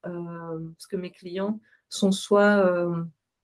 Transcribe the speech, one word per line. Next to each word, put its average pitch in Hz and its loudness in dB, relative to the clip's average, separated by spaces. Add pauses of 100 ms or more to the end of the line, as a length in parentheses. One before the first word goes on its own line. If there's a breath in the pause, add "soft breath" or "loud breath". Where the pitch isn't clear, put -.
euh, 170 -10 (180)
parce - -20
que 196 -6
mes 180 -8
clients, 190 -6 (280)
sont 196 0
soit, 202 4
euh, 175 0 (400)